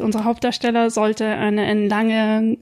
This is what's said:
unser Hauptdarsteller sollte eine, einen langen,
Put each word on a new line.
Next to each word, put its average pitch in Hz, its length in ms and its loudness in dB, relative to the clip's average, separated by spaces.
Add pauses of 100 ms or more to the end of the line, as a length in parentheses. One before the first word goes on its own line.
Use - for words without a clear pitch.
unser 214 240 -2
Hauptdarsteller 233 640 0
sollte 214 360 0
eine, 214 360 0
einen 208 260 0
langen, 220 720 0